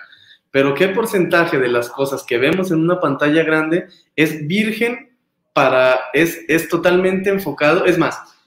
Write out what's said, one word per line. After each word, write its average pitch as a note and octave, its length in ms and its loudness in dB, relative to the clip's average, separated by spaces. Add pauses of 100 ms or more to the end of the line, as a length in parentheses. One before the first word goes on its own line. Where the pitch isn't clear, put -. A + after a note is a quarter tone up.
(520)
pero C#3 220 2
¿qué F#3 160 0
porcentaje E3+ 680 0
de B2 100 0
las A#2+ 200 -2
cosas C3+ 380 -4
que A#2+ 100 -2
vemos F#3 340 0
en D#3+ 80 0
una F3+ 200 0
pantalla D3 440 0
grande D#3 440 -2 (280)
es D#3 320 -2
virgen A3 680 -4 (360)
para, B2+ 440 4 (160)
es, E3 360 0
es D#3+ 180 0
totalmente F#3 640 0
enfocado? F3 560 0
Es E3+ 120 2
más, C#3+ 220 -2 (280)